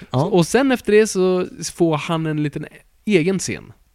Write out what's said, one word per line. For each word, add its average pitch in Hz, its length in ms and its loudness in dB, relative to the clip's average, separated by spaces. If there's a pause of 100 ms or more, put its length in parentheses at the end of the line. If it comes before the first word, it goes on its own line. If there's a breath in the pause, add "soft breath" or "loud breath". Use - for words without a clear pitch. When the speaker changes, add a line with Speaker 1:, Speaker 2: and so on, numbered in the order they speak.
(100)
Speaker 1:
ja. 151 140 0
Speaker 2:
Och 180 220 2
sen 262 260 2
efter 233 200 -2
det 214 140 6
så 185 400 0 (280)
får 165 220 2
han 160 300 -4
en 151 160 -2
liten 151 240 -6 (380)
egen 185 340 2
scen - 340 -8 (220)